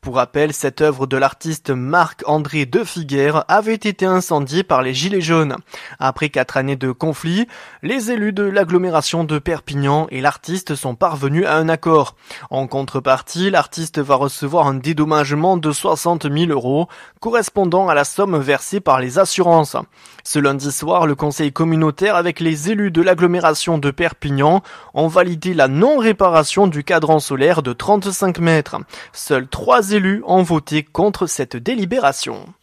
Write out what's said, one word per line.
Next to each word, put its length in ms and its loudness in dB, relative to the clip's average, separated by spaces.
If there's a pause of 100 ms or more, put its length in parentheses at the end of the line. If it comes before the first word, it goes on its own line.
Pour 140 -6
rappel, 360 0
cette 280 -4
œuvre 260 0
de 100 -2
l'artiste 540 -2
Marc-André 960 -2
Defiguère 800 -2
avait 280 2
été 300 -4
incendiée 600 0
par 180 0
les 120 -2
Gilets 260 -2
jaunes. 340 0 (460)
Après 280 -2
quatre 280 -2
années 180 -2
de 160 -4
conflit, 560 -2 (380)
les 260 -4
élus 220 -2
de 100 -2
l'agglomération 800 2
de 160 -2
Perpignan 720 -2
et 100 -8
l'artiste 540 -2
sont 220 -6
parvenus 500 0
à 80 0
un 140 2
accord. 480 2 (340)
En 160 -4
contrepartie, 840 -2
l'artiste 520 -2
va 160 2
recevoir 500 0
un 80 0
dédommagement 840 0
de 140 -2
soixante 560 -2
mille 240 0
euros, 380 0 (320)
correspondant 680 0
à 80 2
la 80 4
somme 380 0
versée 400 -2
par 180 2
les 220 -2
assurances. 560 2 (480)
Ce 160 -2
lundi 320 0
soir, 340 0
le 80 2
conseil 380 -4
communautaire 640 0
avec 240 -2
les 320 -2
élus 180 0
de 120 2
l'agglomération 760 2
de 140 -2
Perpignan 720 0 (320)
ont 120 0
validé 480 0
la 140 4
non-réparation 1000 4
du 160 -2
cadran 380 2
solaire 420 2
de 100 -4
trente-cinq 680 -2
mètres. 380 0 (340)
Seuls 340 -2
trois 480 0
élus 320 2
ont 160 4
voté 400 0
contre 440 -2
cette 300 -6
délibération. 920 -2 (160)